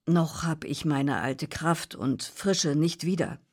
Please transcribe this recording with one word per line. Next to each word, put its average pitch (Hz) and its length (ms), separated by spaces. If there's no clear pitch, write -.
noch 165 380
hab 160 200
ich - 200
meine 143 320
alte 127 320
Kraft - 480
und 123 260
Frische 185 540
nicht 160 280
wieder. 170 360